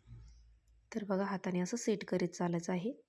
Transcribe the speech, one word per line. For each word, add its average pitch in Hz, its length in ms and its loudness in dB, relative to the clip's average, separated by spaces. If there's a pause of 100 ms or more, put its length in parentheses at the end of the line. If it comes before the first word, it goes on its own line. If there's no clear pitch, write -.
(920)
तर 214 120 -2
बघा 196 200 2
हाताने 185 360 0
असं 180 160 0
सेट 208 280 0
करीत 180 240 2
चालायचं 175 440 0
आहे 185 200 0 (160)